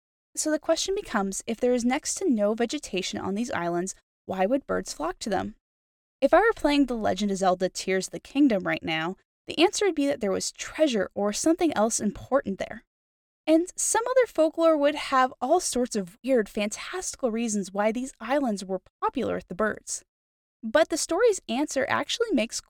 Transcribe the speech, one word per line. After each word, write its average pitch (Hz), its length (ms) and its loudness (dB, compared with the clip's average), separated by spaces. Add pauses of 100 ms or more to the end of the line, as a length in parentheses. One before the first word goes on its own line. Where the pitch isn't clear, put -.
(360)
So - 160 -2
the 302 80 0
question 330 340 -2
becomes, 196 540 -4
if 226 100 -4
there 247 160 2
is 240 120 0
next 254 300 -2
to 381 140 0
no 208 240 2
vegetation 202 680 -4
on 196 160 -4
these 233 160 -4
islands, 170 440 -2 (300)
why 190 200 0
would 262 220 0
birds 185 260 -4
flock 320 260 -8
to - 100 -8
them? 196 260 -4 (640)
If 277 140 2
I 330 60 8
were 440 140 4
playing 285 340 2
The 240 100 -4
Legend 202 340 0
of 196 60 -2
Zelda 185 320 2
Tears 190 380 -2
of - 40 -16
the 170 80 -10
Kingdom 233 440 4
right 160 200 -2
now, 165 320 -2 (320)
the - 160 0
answer 415 220 2
would 359 80 2
be 277 140 0
that - 140 -2
there 196 100 0
was 185 200 -2
treasure - 640 0
or 208 180 -2
something 320 460 2
else 220 220 0
important 202 580 -2
there. - 260 -10 (600)
And 330 300 4
some - 340 0
other 508 160 4
folklore 330 500 4
would 294 200 2
have 254 440 0
all 302 200 2
sorts 247 360 -2
of 185 280 -6
weird, 240 260 2
fantastical - 800 -6
reasons 208 420 -2
why 208 200 0
these 254 280 -6
islands 233 460 -2
were 185 160 -6 (220)
popular 220 320 -2
with 185 120 -8
the - 60 -12
birds. - 500 -4 (600)
But 294 260 2
the 320 80 -2
story's 392 500 2
answer 262 400 -2
actually - 440 -2
makes 233 380 0